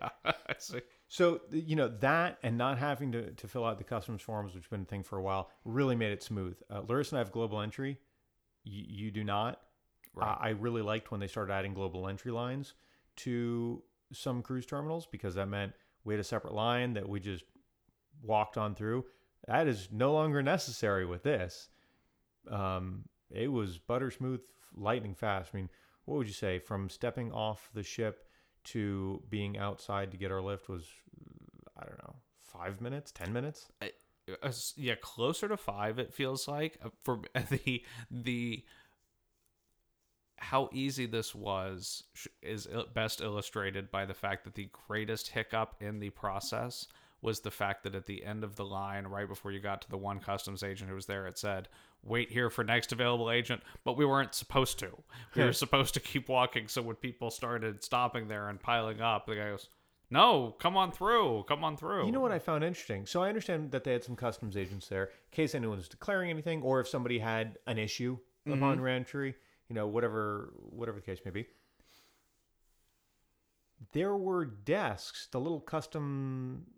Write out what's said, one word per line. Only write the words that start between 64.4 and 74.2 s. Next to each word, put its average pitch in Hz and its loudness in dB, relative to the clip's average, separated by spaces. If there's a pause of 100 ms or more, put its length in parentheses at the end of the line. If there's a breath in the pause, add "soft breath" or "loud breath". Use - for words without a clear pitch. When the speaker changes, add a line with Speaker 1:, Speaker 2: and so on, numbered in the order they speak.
Speaker 2:
agents 98 -2
there 98 0
in - -16
case 156 2
anyone 113 0
was 92 -6
declaring 185 0
anything 160 -2
or 131 4
if 123 0
somebody 120 2
had 113 0
an 113 0
issue 120 0 (300)
Speaker 1:
Mm-hmm. 147 0 (100)
Speaker 2:
upon 135 6
reentry, 127 0 (320 soft breath)
you 120 -6
know, 107 2
whatever, 107 0
whatever 113 -6
the 98 -12
case 92 -6
may 95 -6
be. 104 -4 (2500 soft breath)
There 196 2
were 185 2